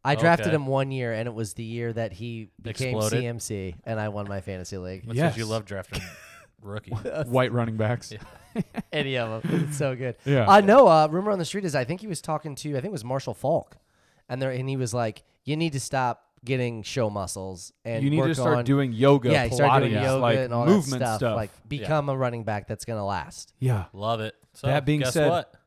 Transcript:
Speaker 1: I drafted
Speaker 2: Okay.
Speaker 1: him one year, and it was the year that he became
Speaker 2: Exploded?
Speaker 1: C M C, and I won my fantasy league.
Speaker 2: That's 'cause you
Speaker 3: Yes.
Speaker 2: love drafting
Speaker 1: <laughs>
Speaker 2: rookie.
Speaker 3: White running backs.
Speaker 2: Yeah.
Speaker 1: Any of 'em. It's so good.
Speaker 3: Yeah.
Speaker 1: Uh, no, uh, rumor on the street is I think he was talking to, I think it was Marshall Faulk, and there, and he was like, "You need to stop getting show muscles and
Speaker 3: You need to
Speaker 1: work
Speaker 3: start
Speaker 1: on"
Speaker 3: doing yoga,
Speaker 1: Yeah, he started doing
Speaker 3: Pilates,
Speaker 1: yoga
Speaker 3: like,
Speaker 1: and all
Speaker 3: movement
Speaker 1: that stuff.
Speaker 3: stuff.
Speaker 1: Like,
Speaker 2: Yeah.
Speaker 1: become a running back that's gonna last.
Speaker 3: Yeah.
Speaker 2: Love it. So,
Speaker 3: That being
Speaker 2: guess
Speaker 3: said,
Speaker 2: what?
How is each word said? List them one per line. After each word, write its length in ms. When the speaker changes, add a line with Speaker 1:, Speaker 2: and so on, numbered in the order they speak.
Speaker 1:
I 100
drafted 320
Speaker 2:
Okay. 80
Speaker 1:
him 120
one 240
year, 220
and 140
it 60
was 200
the 100
year 280
that 220
he 360
became 340
Speaker 2:
Exploded? 240
Speaker 1:
C 60
M 160
C, 340
and 140
I 100
won 180
my 120
fantasy 380
league. 280
Speaker 2:
That's 140
'cause 180
you 60
Speaker 3:
Yes. 80
Speaker 2:
love 140
drafting 360
Speaker 1:
<laughs> 300
Speaker 2:
rookie. 300
Speaker 3:
White 600
running 260
backs. 340
Speaker 2:
Yeah. 80
Speaker 1:
Any 260
of 280
'em. 220
It's 100
so 180
good. 200
Speaker 3:
Yeah. 240
Speaker 1:
Uh, 120
no, 260
uh, 240
rumor 200
on 80
the 60
street 200
is 100
I 80
think 180
he 60
was 140
talking 340
to, 160
I 40
think 100
it 60
was 120
Marshall 320
Faulk, 420
and 120
there, 80
and 180
he 100
was 180
like, 260
"You 140
need 160
to 60
stop 440
getting 400
show 260
muscles 600
and 180
Speaker 3:
You 60
need 80
to 100
Speaker 1:
work 60
Speaker 3:
start 240
Speaker 1:
on" 80
Speaker 3:
doing 280
yoga, 380
Speaker 1:
Yeah, 140
he 100
started 340
doing 120
Speaker 3:
Pilates, 40
Speaker 1:
yoga 160
Speaker 3:
like, 180
Speaker 1:
and 140
all 120
Speaker 3:
movement 360
Speaker 1:
that 40
stuff. 140
Speaker 3:
stuff. 160
Speaker 1:
Like, 160
Speaker 2:
Yeah. 120
Speaker 1:
become 280
a 80
running 280
back 220
that's 180
gonna 200
last. 540
Speaker 3:
Yeah. 340
Speaker 2:
Love 280
it. 120
So, 140
Speaker 3:
That 180
being 160
Speaker 2:
guess 120
Speaker 3:
said, 160
Speaker 2:
what? 240